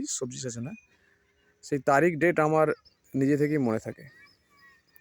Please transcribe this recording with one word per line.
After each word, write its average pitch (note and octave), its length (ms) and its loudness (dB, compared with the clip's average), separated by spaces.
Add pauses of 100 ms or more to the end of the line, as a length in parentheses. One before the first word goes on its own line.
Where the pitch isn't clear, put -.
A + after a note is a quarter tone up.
(180)
সবজি C3 260 -10
চাষে A#2+ 180 -10
না, D3 120 -12 (880)
সেই D3 160 -4 (100)
তারিখ, D3 220 4 (100)
ডেট D#3+ 180 2
আমার D#3 280 2 (460)
নিজে C3+ 240 2
থেকেই D3 300 0
মনে A2 120 0
থাকে। - 240 -12 (960)